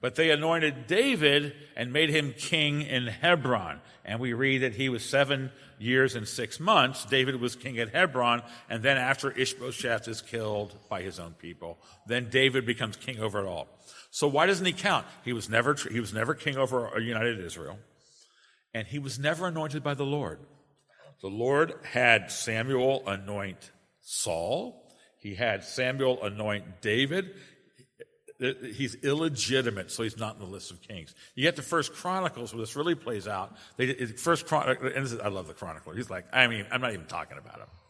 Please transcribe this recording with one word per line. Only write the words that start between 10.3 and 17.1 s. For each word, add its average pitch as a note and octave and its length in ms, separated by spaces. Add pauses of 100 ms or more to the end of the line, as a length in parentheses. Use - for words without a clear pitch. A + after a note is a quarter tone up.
by F#2 140
his F2+ 160
own E2+ 140
people, E2+ 440 (300)
then A#2 240
David C3 340
becomes A#2 300
king B2 240
over G#2+ 200
it G2 80
all. E2+ 200 (420)
So - 180
why D3 200
doesn't F#3 180
he F3+ 80
count? F3+ 320 (200)
He B2 80
was A2 160
never A#2+ 260
tr-, - 160
he A2+ 80
was G2+ 140
never A#2 200
king C#3+ 240
over B2 300
a - 140
united A2+ 380